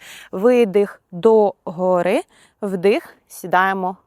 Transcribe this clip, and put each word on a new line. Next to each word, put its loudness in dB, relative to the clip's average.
Видих 0
догори, 0
вдих, -2
сідаємо -2